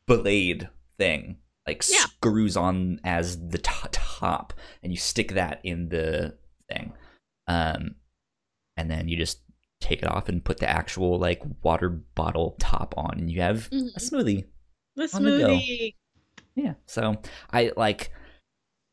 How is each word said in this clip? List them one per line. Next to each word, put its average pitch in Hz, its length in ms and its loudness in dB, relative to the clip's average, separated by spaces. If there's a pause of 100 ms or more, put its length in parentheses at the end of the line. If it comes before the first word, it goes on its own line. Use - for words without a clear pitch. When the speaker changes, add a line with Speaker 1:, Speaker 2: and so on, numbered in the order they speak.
Speaker 1:
blade 101 600 4 (300)
thing, 90 380 0 (300)
like, 78 220 -4
Speaker 2:
Yeah. 381 100 4
Speaker 1:
screws 107 580 2
on 92 480 0
as 87 440 -2
the 87 100 -2
to-, - 340 -2
top, - 640 0 (280)
and - 100 -6
you 87 60 -4
stick - 340 0
that 90 300 0
in 85 280 -4
the 80 460 -2 (320)
thing. - 260 -8 (520)
Um, 80 500 -2 (800)
and 80 140 -4
then 80 180 -2
you 85 80 0
just 78 240 -2 (400)
take - 220 0
it 80 80 0
off 78 180 -4
and 90 160 -2
put - 160 0
the - 80 0
actual, 90 500 0
like, 87 240 0 (200)
water 85 280 2
bottle 82 680 -2
top - 380 2
on, - 220 -4
and 82 120 -2
you 85 120 -2
have 107 280 0
Speaker 2:
Mm-hmm. 262 260 -2
Speaker 1:
a - 40 -10
smoothie 117 460 0 (500)
Speaker 2:
The 302 160 -2
Speaker 1:
on - 120 0
the 285 140 6
go. 294 100 6
Speaker 2:
smoothie. 247 460 2 (600)
Speaker 1:
Yeah. 240 200 -2 (120)
So 107 340 0 (320)
I, 120 240 4
like, 110 340 0 (840)